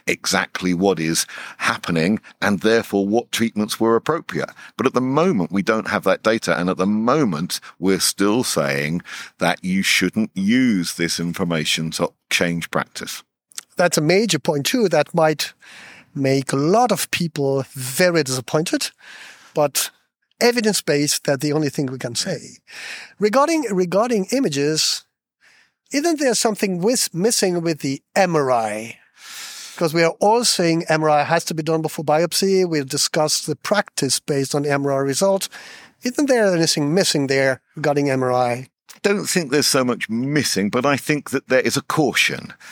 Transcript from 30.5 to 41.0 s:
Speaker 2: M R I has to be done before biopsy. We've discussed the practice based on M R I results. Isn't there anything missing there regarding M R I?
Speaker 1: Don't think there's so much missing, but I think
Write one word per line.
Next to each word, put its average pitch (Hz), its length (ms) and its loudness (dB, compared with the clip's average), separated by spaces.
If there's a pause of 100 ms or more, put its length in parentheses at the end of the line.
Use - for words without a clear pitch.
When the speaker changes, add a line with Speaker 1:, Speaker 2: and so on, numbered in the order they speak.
Speaker 2:
M 156 140 4
R 156 80 4
I 147 140 4
has 165 220 0
to 175 80 -6
be 160 80 -4
done 160 200 0
before 156 220 -6
biopsy. 175 640 2
We've 147 200 -2
discussed 151 580 0
the 151 100 -4
practice - 640 -2
based 139 340 -2
on 143 100 0
M 143 220 0
R 139 60 0
I 135 60 0
results. 190 500 0 (540)
Isn't 254 240 0
there 226 280 4
anything 156 400 2
missing 165 320 2
there 135 340 2 (140)
regarding 143 340 0
M 131 140 0
R 127 100 0
I? 123 360 0 (340)
Speaker 1:
Don't 202 240 0
think 165 240 -2
there's 143 160 2
so 135 180 2
much 123 240 -2
missing, 117 600 0
but 123 160 0
I 143 100 4
think 147 340 -4